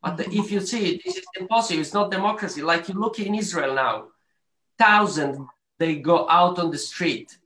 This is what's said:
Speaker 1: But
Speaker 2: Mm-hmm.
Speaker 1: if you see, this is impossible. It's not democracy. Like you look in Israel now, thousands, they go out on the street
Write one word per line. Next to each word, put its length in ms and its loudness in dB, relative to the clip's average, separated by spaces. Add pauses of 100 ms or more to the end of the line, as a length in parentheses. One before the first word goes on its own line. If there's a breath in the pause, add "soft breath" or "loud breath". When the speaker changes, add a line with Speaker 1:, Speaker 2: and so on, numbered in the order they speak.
Speaker 1:
But 120 -4
Speaker 2:
Mm-hmm. 240 -2
Speaker 1:
if 120 -2
you 80 2 (100)
see, 140 0 (180)
this 180 -6
is 40 -18 (180)
impossible. 380 0
It's 180 -2
not 200 2
democracy. 420 -2 (100)
Like 180 2
you 60 -6 (100)
look 120 -4 (100)
in 60 0 (100)
Israel 300 -2 (120)
now, 100 0 (800)
thousands, 600 4 (440)
they 120 0 (180)
go 60 6 (220)
out 240 4
on 80 0
the 60 -6 (140)
street 360 -4 (180)